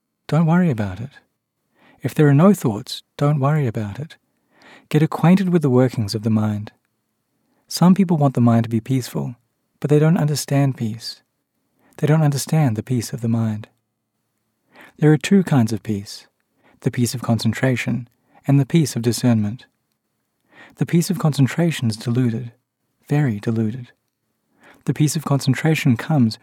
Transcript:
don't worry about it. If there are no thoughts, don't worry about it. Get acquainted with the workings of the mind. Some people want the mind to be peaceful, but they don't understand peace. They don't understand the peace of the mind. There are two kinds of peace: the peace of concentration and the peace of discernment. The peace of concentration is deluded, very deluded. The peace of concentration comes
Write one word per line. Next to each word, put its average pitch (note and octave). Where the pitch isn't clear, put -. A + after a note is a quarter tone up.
don't D#3+
worry F3
about G#2
it. C3+
If -
there D3+
are C#3
no F#3
thoughts, A#2
don't D3
worry C#3+
about G#2
it. D#3
Get D3+
acquainted F3+
with E3+
the C#3+
workings B2
of G#2+
the A2+
mind. G#2+
Some F3+
people F3
want C#3+
the C3+
mind A#2
to A2
be A2+
peaceful, C3
but C#3
they D3
don't D#3+
understand C#3
peace. A2+
They D#3
don't D#3
understand C#3+
the G#2+
peace B2
of A#2
the A#2
mind. A2
There D3+
are D3+
two G3
kinds A#2
of G#2
peace: G2+
the C#3
peace A#2+
of A#2+
concentration A#2+
and C#3
the C3
peace D#3+
of A#2
discernment. A2+
The D3
peace E3+
of E3+
concentration D3
is G#2+
deluded, A#2+
very D3
deluded. A2+
The C#3
peace D3+
of D3
concentration C#3
comes B2